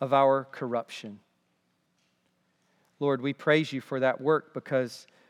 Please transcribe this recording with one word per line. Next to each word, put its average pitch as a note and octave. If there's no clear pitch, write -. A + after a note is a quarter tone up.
of C3+
our C3+
corruption. A#2
Lord, C#3
we C#3
praise D#3
you C3+
for C3+
that C3
work D3
because C3